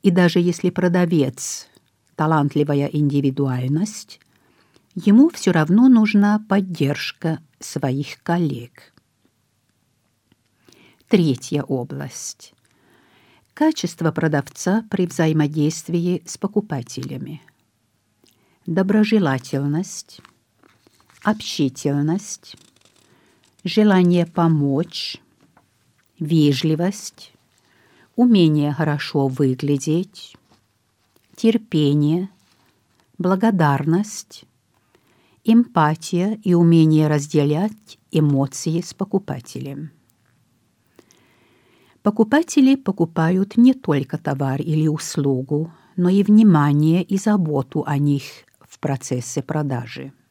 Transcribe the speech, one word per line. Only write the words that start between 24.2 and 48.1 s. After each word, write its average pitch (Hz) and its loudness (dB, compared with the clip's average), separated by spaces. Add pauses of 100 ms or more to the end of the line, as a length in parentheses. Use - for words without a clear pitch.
помочь, 160 -2 (1000)
вежливость, 156 0 (840)
умение 160 4
хорошо 147 -2
выглядеть, 143 -4 (1000)
терпение, 160 0 (880)
благодарность, 180 -2 (1000)
эмпатия 190 0
и 180 2
умение 160 6
разделять 151 -2 (140)
эмоции 147 0
с - -14
покупателем. 143 -8 (2250)
Покупатели 269 2
покупают 185 -2
не 247 6
только 147 -4
товар 135 -4
или 156 0
услугу, 147 -4 (240)
но 175 0
и 196 4
внимание 165 4
и 190 -4
заботу 156 -2
о 143 -4
них 143 0 (380)